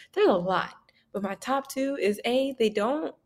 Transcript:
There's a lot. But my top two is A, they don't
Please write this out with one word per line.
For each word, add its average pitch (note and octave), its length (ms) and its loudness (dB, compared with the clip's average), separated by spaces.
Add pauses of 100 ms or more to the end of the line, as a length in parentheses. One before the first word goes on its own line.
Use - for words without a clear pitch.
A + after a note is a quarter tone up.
(120)
There's G4+ 160 4
a B3+ 40 6
lot. F3+ 420 0 (380)
But G3+ 100 -4
my G3 120 -4
top C4+ 340 -4
two C4+ 320 -2
is G#3 240 0
A, C4+ 340 0
they A3 120 2
don't B3 440 -2 (120)